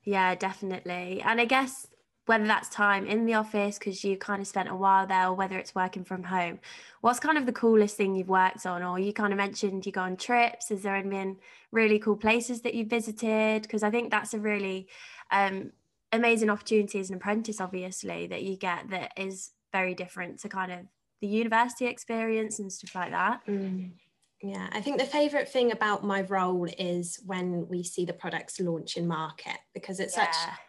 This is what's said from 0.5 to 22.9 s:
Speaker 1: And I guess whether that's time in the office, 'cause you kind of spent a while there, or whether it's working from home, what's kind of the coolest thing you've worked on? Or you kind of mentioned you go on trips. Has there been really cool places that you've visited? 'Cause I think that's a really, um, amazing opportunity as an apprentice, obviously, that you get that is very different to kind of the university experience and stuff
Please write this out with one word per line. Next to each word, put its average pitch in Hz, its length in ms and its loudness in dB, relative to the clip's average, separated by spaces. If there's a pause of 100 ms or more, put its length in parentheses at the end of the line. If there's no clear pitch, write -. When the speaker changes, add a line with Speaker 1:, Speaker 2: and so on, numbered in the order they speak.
Speaker 1:
And 226 180 2
I 240 60 6
guess 262 420 2 (380)
whether 220 220 4
that's 214 220 2
time 202 380 2
in 226 200 2
the 226 80 2
office, 208 440 0
'cause 196 260 -6
you 196 120 0
kind 196 240 -4
of 196 60 -6
spent 190 220 -4
a 190 80 -6
while 190 300 6
there, 185 220 4
or 185 60 0
whether 190 240 -2
it's - 160 -10
working 185 300 -2
from 185 200 -6
home, 175 360 -2 (400)
what's 226 180 4
kind 302 200 6
of 262 80 2
the 247 60 2
coolest 214 440 6
thing 196 180 2
you've 185 140 -2
worked 185 380 4
on? 180 160 -4
Or 180 160 -2
you 202 140 0
kind 208 200 0
of 202 60 0
mentioned 196 480 -2
you 196 60 -4
go 190 100 -2
on 185 140 -2
trips. 240 520 2
Has 196 140 -4
there 196 200 0
been 190 360 -4 (340)
really 214 260 6
cool 208 180 2
places 233 460 0
that 240 120 -4
you've 220 140 -2
visited? 220 800 0
'Cause 214 140 -2
I 208 80 2
think 233 200 0
that's 214 240 0
a 214 60 -4
really, 196 480 -2 (420)
um, 196 420 2 (400)
amazing 226 380 4
opportunity 208 500 2
as 190 100 -8
an 190 60 -6
apprentice, 208 440 -4
obviously, 185 680 -6
that 180 160 -8
you 190 140 -6
get 180 340 -4
that 180 280 -6
is 190 340 -8 (200)
very 185 220 0
different 180 460 -10
to 208 80 -12
kind 185 240 -6
of 180 140 -12 (340)
the 208 60 -6
university 226 600 2
experience 226 720 -2
and 196 140 -8
stuff - 220 -16